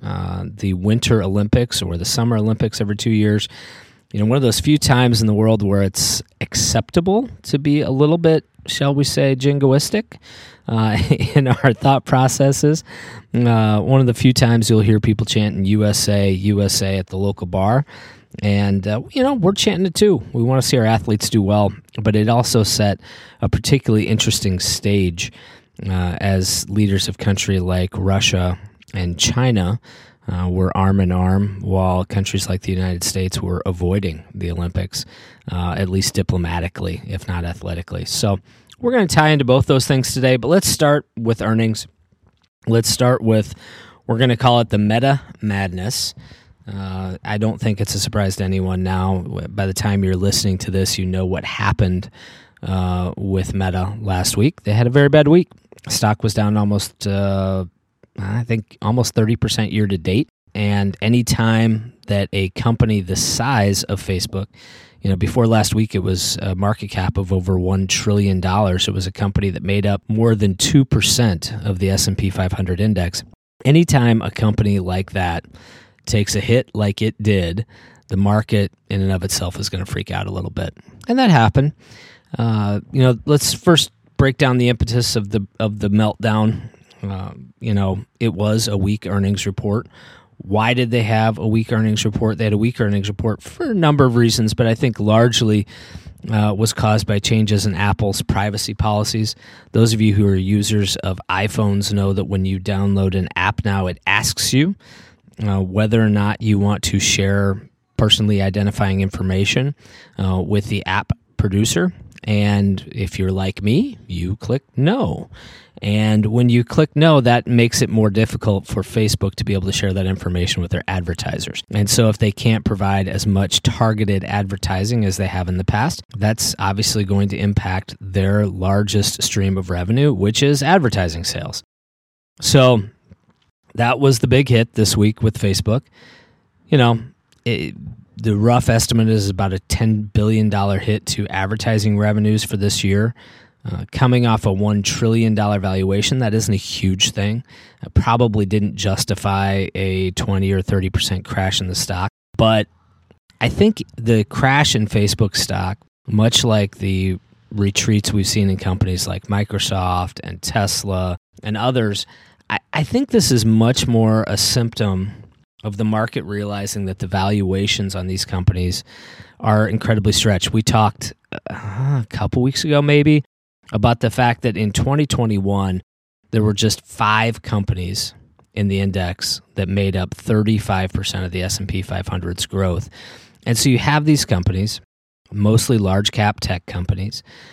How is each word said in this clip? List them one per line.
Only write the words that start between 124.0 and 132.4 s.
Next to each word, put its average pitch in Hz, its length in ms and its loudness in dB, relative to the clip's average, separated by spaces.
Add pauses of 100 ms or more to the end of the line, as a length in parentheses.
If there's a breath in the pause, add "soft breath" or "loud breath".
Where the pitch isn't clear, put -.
advertising 101 840 -2
as 95 120 -2
they 98 80 -2
have 92 240 -4
in 90 80 -2
the 92 60 -2
past, 113 400 -2 (120)
that's 104 440 -2
obviously 98 440 -2
going 98 260 0
to 98 80 -6
impact 98 640 -2
their 98 460 0
largest 98 800 -2
stream 98 340 -2
of 92 140 -6
revenue, 113 420 0
which 101 300 0
is 139 180 2
advertising 107 600 0
sales. - 400 -8 (800)